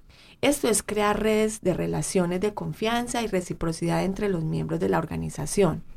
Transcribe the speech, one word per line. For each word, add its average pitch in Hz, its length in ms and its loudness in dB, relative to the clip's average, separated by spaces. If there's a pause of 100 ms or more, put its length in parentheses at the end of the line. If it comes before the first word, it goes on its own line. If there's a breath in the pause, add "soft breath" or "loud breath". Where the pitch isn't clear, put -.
(420 soft breath)
Esto 277 260 2
es 214 160 4
crear 208 360 2
redes 220 420 2
de 180 120 2
relaciones 170 680 0
de 208 120 0
confianza 233 720 -2
y 208 40 -2
reciprocidad 170 760 -2
entre 190 260 -2
los 170 140 0
miembros 160 360 -2
de 196 100 0
la 180 100 2
organización. 160 840 0 (140 soft breath)